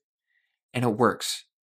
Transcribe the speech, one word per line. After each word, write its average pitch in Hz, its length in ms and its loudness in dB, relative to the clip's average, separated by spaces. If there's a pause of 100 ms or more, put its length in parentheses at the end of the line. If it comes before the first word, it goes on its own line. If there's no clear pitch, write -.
(720)
and 120 120 -4
it 113 120 0
works. - 480 0 (280)